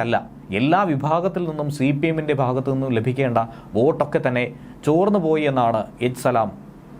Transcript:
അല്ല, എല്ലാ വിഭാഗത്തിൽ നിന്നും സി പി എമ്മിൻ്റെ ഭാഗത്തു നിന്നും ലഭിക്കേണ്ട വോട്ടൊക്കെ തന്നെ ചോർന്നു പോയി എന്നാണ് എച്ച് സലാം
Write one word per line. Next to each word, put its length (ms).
അല്ല, 120
എല്ലാ 220
വിഭാഗത്തിൽ 560
നിന്നും 280
സി 120
പി 120
എമ്മിൻ്റെ 320
ഭാഗത്തു 320
നിന്നും 240
ലഭിക്കേണ്ട 400
വോട്ടൊക്കെ 500
തന്നെ 180
ചോർന്നു 400
പോയി 240
എന്നാണ് 300
എച്ച് 160
സലാം 260